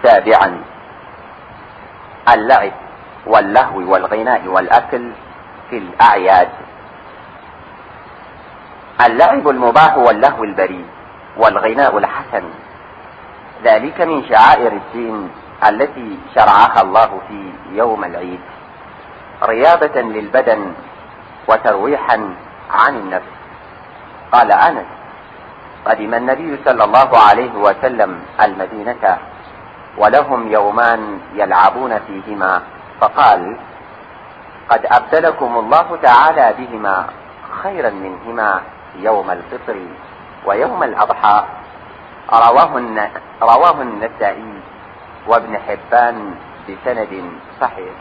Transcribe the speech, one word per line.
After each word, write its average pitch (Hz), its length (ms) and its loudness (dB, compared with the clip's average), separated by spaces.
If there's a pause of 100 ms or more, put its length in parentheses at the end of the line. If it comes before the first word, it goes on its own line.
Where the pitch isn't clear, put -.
سابعا، 101 460 4 (1800)
اللعب 107 420 2 (500)
واللهو 104 520 2 (140)
والغناء 101 560 -2
والأكل 113 560 0 (680)
في 123 80 -8
الأعياد. 95 760 2 (2500)
اللعب 165 440 2
المباح 127 480 4
واللهو 117 460 2
البريء 92 440 -6 (500)
والغناء 110 600 2
الحسن، - 480 -6 (1160)
ذلك 117 380 0
من 165 160 -2 (120)
شعائر 117 420 6
الدين 113 460 -10 (520)
التي 113 500 -6 (160)
شرعها 107 460 4
الله 98 460 0
في 104 120 -14 (320)
يوم 110 320 -2
العيد، 90 400 -12 (1000)
رياضة 147 580 2
للبدن 110 600 -2 (840)
وترويحا 113 680 0 (540)
عن 120 240 2
النفس. 92 380 -10 (1000)
قال 123 200 4
أنس: 131 380 2 (960)
"قدم 107 280 -4
النبي 135 380 -4 (140)
صلى 120 180 2
الله 123 340 4
عليه 110 380 4
وسلم 104 560 0 (300)
المدينة 101 760 -4 (800)
ولهم 127 440 2 (100)
يومان 110 500 0 (320)
يلعبون 101 680 0
فيهما، 95 600 -4 (400)
فقال: 120 400 4 (1300)
'قد 113 160 2
أبدلكم 135 720 0
الله 139 300 2 (140)
تعالى 131 560 4
بهما 110 380 -6 (680)
خيرا 180 260 -4
منهما 98 720 -6 (340)
يوم 98 360 -2
الفطر 98 460 -10 (680)
ويوم 143 380 -2
الأضحى.'" 104 580 0 (920)
رواه 120 440 4
الن-، 110 360 -6 (280)
رواه 143 400 4
النسائي 110 720 -8 (760)
وابن 110 300 0
حبان 117 600 -2 (480)
بسند 104 480 -8 (480)
صحيح. 92 400 -8